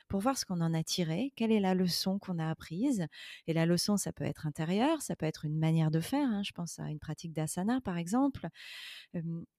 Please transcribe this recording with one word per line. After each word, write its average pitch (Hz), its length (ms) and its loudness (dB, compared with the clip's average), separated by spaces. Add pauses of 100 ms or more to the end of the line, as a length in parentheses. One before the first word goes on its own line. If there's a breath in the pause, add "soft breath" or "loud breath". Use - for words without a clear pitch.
pour 196 120 -2
voir 254 180 2
ce - 60 -4
qu'on 175 160 -2
en 165 140 2
a 160 80 0
tiré, 180 540 -2
quelle 226 160 2
est 214 80 6
la 185 140 4
leçon 185 440 2
qu'on 180 220 -6
a 160 100 0
apprise. 185 560 0 (400 loud breath)
Et 165 60 0
la 165 140 4
leçon, 175 300 4
ça - 160 -2
peut 147 120 -6
être - 220 -4
intérieure, 208 560 2
ça 175 120 -4
peut - 120 -4
être - 180 -4
une 156 140 0
manière 160 340 4
de 160 80 4
faire, 277 280 2
hein, 208 140 0
je - 100 -6
pense - 280 -8
à 151 80 -6
une 151 100 -6
pratique 160 340 -10
d'asana, 180 480 0
par 180 160 -4
exemple, 214 520 2 (680 loud breath)
hem, 165 300 -4 (140)